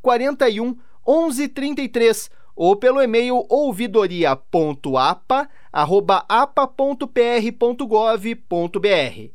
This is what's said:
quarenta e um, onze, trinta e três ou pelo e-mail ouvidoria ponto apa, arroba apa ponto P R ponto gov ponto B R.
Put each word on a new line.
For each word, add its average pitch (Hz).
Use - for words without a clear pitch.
quarenta 254
e 214
um, 240
onze, 294
trinta 277
e 262
três 233
ou 180
pelo 254
e-mail 240
ouvidoria 196
ponto 147
apa, 180
arroba 185
apa 269
ponto 277
P -
R 233
ponto 247
gov 220
ponto 170
B 196
R. 120